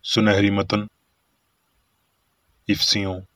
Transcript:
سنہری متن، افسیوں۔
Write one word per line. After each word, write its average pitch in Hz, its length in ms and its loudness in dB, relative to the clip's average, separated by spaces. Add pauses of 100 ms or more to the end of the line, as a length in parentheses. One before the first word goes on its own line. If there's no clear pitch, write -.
سنہری 101 480 2
متن، 101 300 -2 (1900)
افسیوں۔ 98 520 -2 (140)